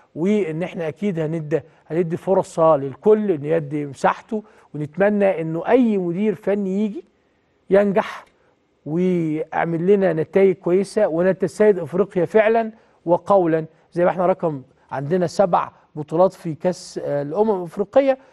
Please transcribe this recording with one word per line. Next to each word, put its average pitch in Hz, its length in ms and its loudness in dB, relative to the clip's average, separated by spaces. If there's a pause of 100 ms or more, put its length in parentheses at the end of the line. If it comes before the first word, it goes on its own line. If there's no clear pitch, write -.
(160)
وإن 170 480 -4
إحنا 170 240 -10
أكيد 175 320 -6
هندي، 156 420 -4 (260)
هندي 170 300 -4
فرصة 170 600 2
للكل 202 540 0
إن 143 140 -4
يدي 147 400 -4
مساحته، 185 580 -4 (300)
ونتمنى 190 680 0
إنه 160 260 -6
أي 226 300 4
مدير 185 380 -2
فني 202 500 -2
يجي 226 200 -10 (640)
ينجح 202 560 2 (600)
ويعمل 165 1040 -2
لنا 190 260 4
نتائج 185 420 2
كويسة 190 520 0
ونتسيد 180 720 2
إفريقيا 175 460 -2
فعلا 220 460 2 (340)
وقولا، 170 600 2 (280)
زي 175 120 0
ما 180 40 4
إحنا 175 160 0
رقم 170 360 -2 (300)
عندنا 151 360 -2
سبع 175 440 0 (240)
بطولات 160 380 0
في 160 220 -10
كأس، - 480 -6
آه، 143 180 -4
الأمم 190 360 0
الأفريقية، 208 600 0 (160)